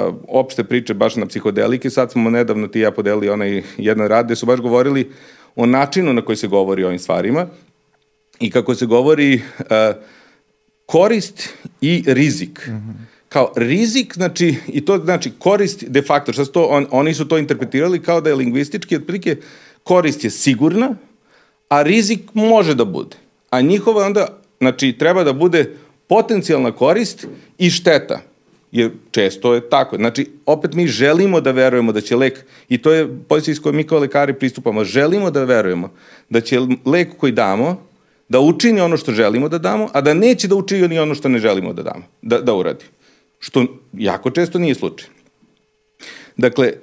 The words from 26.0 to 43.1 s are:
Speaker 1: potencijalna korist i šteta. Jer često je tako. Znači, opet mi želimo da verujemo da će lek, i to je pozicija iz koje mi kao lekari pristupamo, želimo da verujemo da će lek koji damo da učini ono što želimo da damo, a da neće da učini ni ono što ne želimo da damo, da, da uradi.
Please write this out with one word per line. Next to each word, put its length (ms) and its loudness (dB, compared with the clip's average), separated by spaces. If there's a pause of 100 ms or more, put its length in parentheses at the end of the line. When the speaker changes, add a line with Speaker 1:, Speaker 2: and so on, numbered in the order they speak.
Speaker 1:
potencijalna 640 0
korist 560 -2 (300)
i 120 2
šteta. 520 0 (500)
Jer 200 0 (200)
često 420 0
je 160 -2
tako. 260 2
Znači, 340 -2 (160)
opet 280 0
mi 140 0
želimo 540 2
da 100 0
verujemo 400 2
da 100 -2
će 140 -2
lek, 240 0 (300)
i 80 0
to 140 2
je 160 2 (120)
pozicija 320 -2
iz 100 -6
koje 120 -2
mi 100 0
kao 160 0
lekari 340 0
pristupamo, 500 -2
želimo 480 0
da 120 0
verujemo 480 0 (380)
da 120 2
će 180 0 (260)
lek 320 0
koji 140 0
damo 520 -2 (460)
da 100 4
učini 420 4
ono 160 0
što 140 -4
želimo 380 0
da 80 -4
damo, 360 -2
a 80 0
da 120 2
neće 340 2
da 80 2
učini 320 0
ni 120 -2
ono 160 0
što 140 -4
ne 100 2
želimo 340 0
da 100 -10
damo, 200 -10 (180)
da, 180 0
da 160 0
uradi. 300 -4 (540)